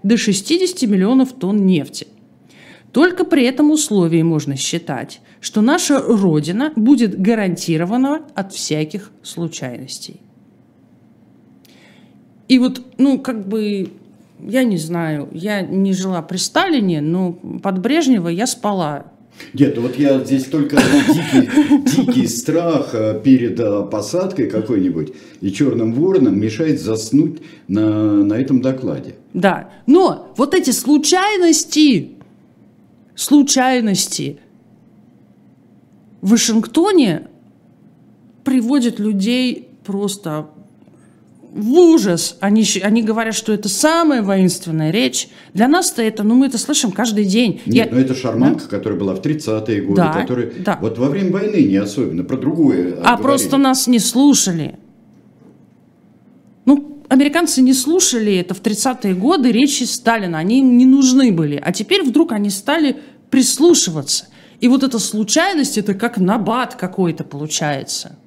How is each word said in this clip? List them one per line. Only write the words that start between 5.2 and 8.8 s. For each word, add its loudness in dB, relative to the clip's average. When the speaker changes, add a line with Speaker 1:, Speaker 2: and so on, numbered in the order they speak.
Speaker 1:
что -2
наша 2
Родина 0
будет 2
гарантирована -2
от -8
всяких -6